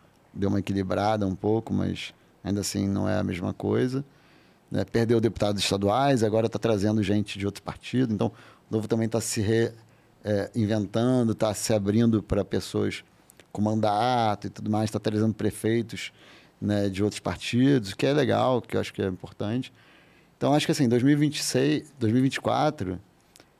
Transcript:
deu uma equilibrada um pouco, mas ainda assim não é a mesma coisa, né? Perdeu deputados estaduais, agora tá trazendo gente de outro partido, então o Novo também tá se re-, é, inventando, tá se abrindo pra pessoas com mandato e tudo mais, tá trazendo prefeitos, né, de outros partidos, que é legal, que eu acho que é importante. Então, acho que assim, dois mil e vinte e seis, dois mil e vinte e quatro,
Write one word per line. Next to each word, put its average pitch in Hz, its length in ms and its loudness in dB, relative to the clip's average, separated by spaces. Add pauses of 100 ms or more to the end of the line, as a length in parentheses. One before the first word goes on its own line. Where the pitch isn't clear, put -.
(340)
deu 98 160 -2
uma 101 100 0
equilibrada 98 680 0
um 95 80 -2
pouco, 107 400 -2
mas 95 400 -4 (300)
ainda 101 160 -2
assim 98 300 -2
não 98 180 -2
é 98 100 0
a 98 60 -2
mesma 95 300 -4
coisa, 123 500 -2 (640)
né? 104 140 -2
Perdeu 117 380 2
deputados 104 420 0
estaduais, 110 600 2
agora 110 260 2
tá - 100 -6
trazendo 107 420 2
gente 101 380 -2
de 98 60 -4
outro - 180 -6
partido, 123 500 -4
então 117 200 -2 (360)
o 110 60 -2
Novo 110 100 -2
também 113 220 0
tá 110 140 -2
se - 180 -4
re-, 113 320 2 (540)
é, 101 280 0
inventando, 113 800 2
tá 107 200 0
se - 200 -2
abrindo 107 480 4
pra 98 220 0
pessoas 101 580 -4 (480)
com - 120 -6
mandato 107 840 2
e - 20 -12
tudo 107 200 -8
mais, 107 220 0
tá 104 80 -4
trazendo 107 340 0
prefeitos, 107 800 -4 (480)
né, 104 300 0
de 95 120 -4
outros 104 200 -2
partidos, 117 720 0
que - 120 -2
é 135 60 2
legal, 120 500 2
que - 140 -6
eu 101 60 0
acho - 120 -8
que - 80 -4
é 98 60 0
importante. 104 640 -6 (640)
Então, 131 180 0
acho 147 120 2
que 165 80 0
assim, 147 160 2
dois 120 120 4
mil 139 120 4
e - 20 4
vinte 147 220 0
e - 60 -6
seis, 139 540 0
dois 113 140 2
mil 123 80 4
e 131 40 4
vinte 135 120 0
e - 60 -10
quatro, 110 580 0 (600)